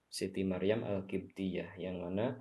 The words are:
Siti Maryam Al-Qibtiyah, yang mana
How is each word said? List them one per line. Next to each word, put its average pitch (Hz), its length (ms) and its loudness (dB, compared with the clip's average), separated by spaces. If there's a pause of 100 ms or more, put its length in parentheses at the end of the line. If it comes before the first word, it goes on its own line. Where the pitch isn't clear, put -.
(120)
Siti 95 320 -2
Maryam 95 400 4
Al-Qibtiyah, 95 960 -2
yang 90 240 -4
mana 104 380 0